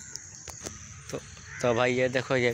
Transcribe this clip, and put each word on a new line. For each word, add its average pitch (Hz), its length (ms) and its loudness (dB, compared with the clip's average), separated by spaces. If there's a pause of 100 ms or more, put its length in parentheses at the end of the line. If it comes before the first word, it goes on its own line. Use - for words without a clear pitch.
(1120)
तो, 139 60 -4 (440)
तो 123 120 6
भाई, 123 200 6
ये 127 160 4
देखो, 131 260 2
ये 120 180 4